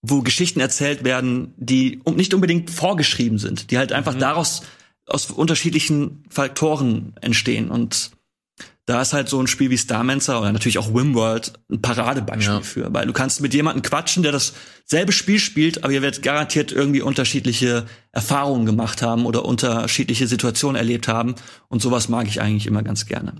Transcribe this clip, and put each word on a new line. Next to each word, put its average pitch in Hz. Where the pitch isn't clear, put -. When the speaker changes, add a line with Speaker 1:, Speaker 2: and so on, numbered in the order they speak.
Speaker 1:
wo 135
Geschichten 165
erzählt 143
werden, 127
die 131
um-, 165
nicht 185
unbedingt 170
vorgeschrieben 143
sind, -
die 123
halt 135
einfach 139
Speaker 2:
Mhm. 131
Speaker 1:
daraus, 147
aus -
unterschiedlichen 151
Faktoren 135
entstehen. 113
Und 117
da 120
ist 131
halt 139
so 135
ein 131
Spiel 131
wie 127
Starmancer 123
oder 101
natürlich 110
auch 110
Rimworld 117
ein 107
Paradebeispiel 117
Speaker 2:
Ja. 101
Speaker 1:
für, -
weil -
du 120
kannst 131
mit 135
jemandem 147
quatschen, 165
der 147
dasselbe -
Spiel 202
spielt, 160
aber 139
ihr 139
werdet 139
garantiert 147
irgendwie 139
unterschiedliche 123
Erfahrungen 135
gemacht 110
haben 117
oder 117
unterschiedliche 120
Situationen 123
erlebt 117
haben. 117
Und 113
sowas 120
mag 117
ich 104
eigentlich 107
immer 107
ganz 104
gerne. -